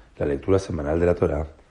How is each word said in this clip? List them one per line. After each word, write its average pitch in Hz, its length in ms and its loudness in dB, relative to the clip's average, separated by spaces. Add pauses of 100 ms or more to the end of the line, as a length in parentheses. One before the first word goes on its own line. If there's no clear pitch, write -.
(180)
la - 80 -2
lectura 71 320 2
semanal 80 420 -2
de 87 60 2
la 87 80 4
Torá, 78 320 0 (240)